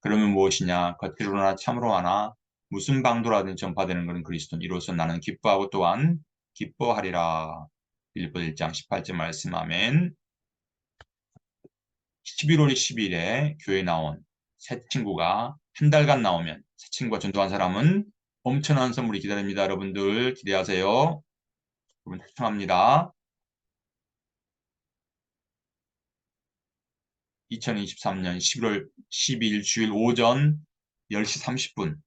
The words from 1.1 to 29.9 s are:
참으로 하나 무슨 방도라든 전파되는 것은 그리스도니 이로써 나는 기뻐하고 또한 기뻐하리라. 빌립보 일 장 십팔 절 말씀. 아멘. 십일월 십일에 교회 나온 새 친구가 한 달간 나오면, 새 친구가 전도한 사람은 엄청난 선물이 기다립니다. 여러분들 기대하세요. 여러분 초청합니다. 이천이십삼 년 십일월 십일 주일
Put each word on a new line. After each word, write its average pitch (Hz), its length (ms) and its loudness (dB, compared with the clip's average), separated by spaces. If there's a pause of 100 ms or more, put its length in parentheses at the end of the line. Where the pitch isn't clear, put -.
참으로 117 380 -2
하나 98 380 0 (360)
무슨 127 340 -2
방도라든 110 540 2
전파되는 90 500 -4
것은 87 160 -6
그리스도니 82 420 -8
이로써 87 280 -6
나는 82 280 -2
기뻐하고 98 500 -2
또한 107 480 2 (340)
기뻐하리라. 82 1120 -4 (460)
빌립보 87 280 -6
일 80 140 -4
장 80 180 -4
십팔 90 300 -6
절 92 140 -8
말씀. 85 380 -6
아멘. 104 600 0 (2000)
십일월 147 540 4
십일에 113 880 -2
교회 95 180 0
나온 80 400 -2 (360)
새 - 220 -10 (100)
친구가 101 680 -2 (180)
한 147 160 4
달간 147 320 6
나오면, 85 400 -2 (140)
새 - 140 -20
친구가 110 280 -4
전도한 98 300 0
사람은 101 560 2 (400)
엄청난 135 480 0
선물이 113 280 -4
기다립니다. 101 420 -2
여러분들 98 720 0
기대하세요. 95 500 0 (1200)
여러분 90 220 -14
초청합니다. 104 840 2 (4000)
이천이십삼 101 720 -4
년 90 180 -4
십일월 107 480 -2 (220)
십일 110 520 -2
주일 110 300 0